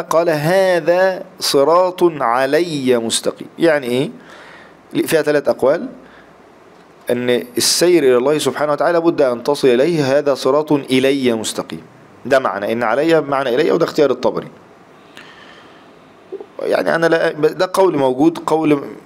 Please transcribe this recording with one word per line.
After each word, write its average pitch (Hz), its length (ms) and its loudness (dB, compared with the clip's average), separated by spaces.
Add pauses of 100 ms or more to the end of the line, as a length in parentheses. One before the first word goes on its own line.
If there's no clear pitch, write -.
قال: 170 200 2
"هذا 175 920 0 (160)
صراط 175 640 2
علي 135 960 0
مستقيم". - 500 -6 (100)
يعني 147 280 0
إيه؟ 127 240 -2 (960)
فيها 156 160 0
ثلاث 147 260 0
أقوال، 156 400 0 (1200)
أن 123 200 -2 (260)
السير 170 460 2
إلى 127 140 4
الله 139 220 2
سبحانه 147 340 -2
وتعالى 160 280 0
بد 165 220 0
أن 120 200 0
تصل 143 260 0
إليه، 139 500 2
"هذا 143 160 0
صراط 143 380 0
إلي 135 600 0
مستقيم". 104 500 -8 (440)
ده 131 120 4
معنى، 104 340 -2
إن 117 100 -2
علي 147 380 2
بمعنى 139 340 -2
إلي، 151 180 0
وده 170 120 0
اختيار 143 260 0
الطبري. 101 380 -4 (2250)
يعني 147 320 -2
أنا 165 120 0
لا، 165 260 0
ده 156 420 -2
قول 185 220 2
موجود، 135 420 0
قول 156 460 -2 (220)